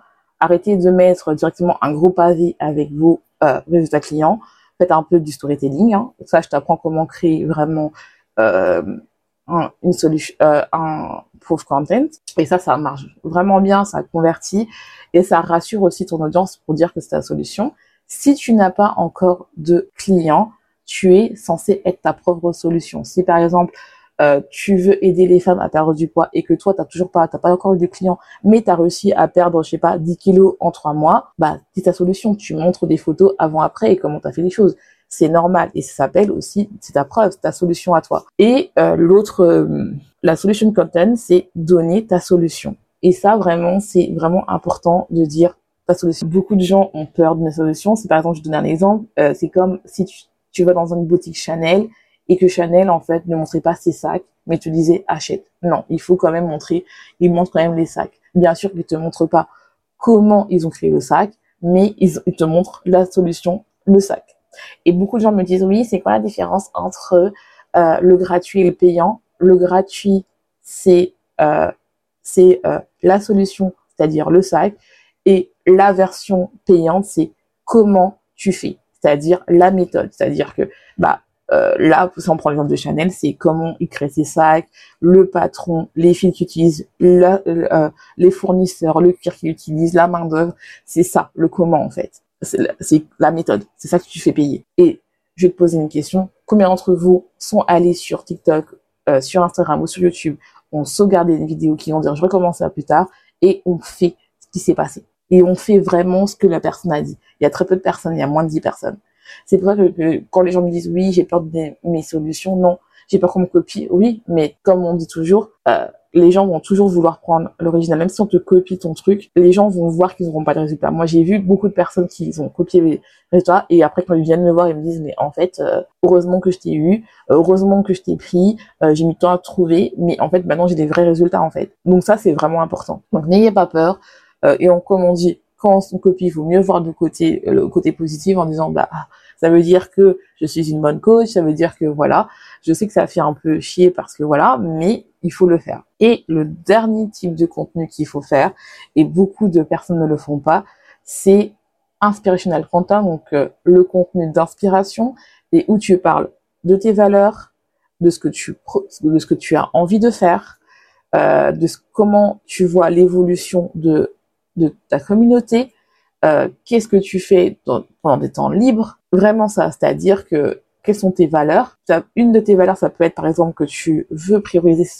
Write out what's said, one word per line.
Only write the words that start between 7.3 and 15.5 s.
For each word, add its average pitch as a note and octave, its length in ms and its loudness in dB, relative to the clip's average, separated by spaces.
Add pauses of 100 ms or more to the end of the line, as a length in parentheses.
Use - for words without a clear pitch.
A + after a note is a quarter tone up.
vraiment, D#3 480 -4 (440)
euh, F#2 460 0 (640)
un, E3 240 -4 (120)
une F3+ 100 0
solution, D#3 480 -4
euh, D3 220 2 (100)
un D#3+ 480 -8 (180)
proof - 240 -6
content. F3 440 -2 (300)
Et D#3+ 80 0
ça, F3+ 140 0
ça - 160 -2
marche C#3 300 -8 (180)
vraiment F#3 380 0
bien, G3 240 2
ça D3 180 -8
convertit E3 640 -4 (460)
et F3 100 4
ça F#3 160 2
rassure E3+ 440 -4